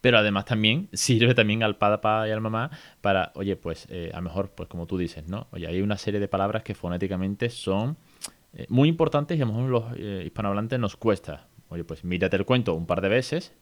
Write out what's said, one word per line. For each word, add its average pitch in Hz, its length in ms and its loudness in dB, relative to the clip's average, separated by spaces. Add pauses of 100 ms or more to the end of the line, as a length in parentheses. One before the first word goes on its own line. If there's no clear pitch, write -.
Pero 120 160 6
además 101 260 2
también 117 480 2
sirve 120 420 4
también 110 300 4
al 104 140 0
papá 107 500 2
y 107 40 0
a 107 40 0
la 110 60 -4
mamá 113 280 -2 (300)
para, 98 360 2
oye, 98 200 -2
pues, - 340 -10
eh, 85 240 -8
a - 40 -10
lo 87 60 -8
mejor, 92 260 -4
pues - 180 -12
como 85 180 -10
tú 92 120 -4
dices, 82 320 -6
¿no? 104 240 -10
Oye, 85 120 -10
hay 90 160 -2
una 104 160 0
serie 104 220 -4
de 101 80 -2
palabras 101 360 -2
que 101 120 -8
fonéticamente 95 760 -4
son, 117 460 -2 (580)
eh, - 140 -12
muy 135 220 6
importantes 160 500 0
y - 20 2
a 131 40 2
lo 107 80 -2
mejor 127 160 -2
los, 120 140 2 (120)
eh, 98 300 -6
hispanohablantes 104 520 -2
nos 110 200 -2
cuesta. - 500 -2 (220)
Oye, 85 160 -8
pues - 180 -12
mírate 90 320 0
el 95 80 2
cuento 120 300 2
un 82 120 -2
par 87 140 0
de 95 80 0
veces 127 540 0